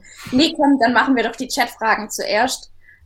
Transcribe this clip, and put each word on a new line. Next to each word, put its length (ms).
Nee, 260
komm, 240
dann 100
machen 240
wir 80
doch 120
die 120
Chatfragen 600
zuerst. 640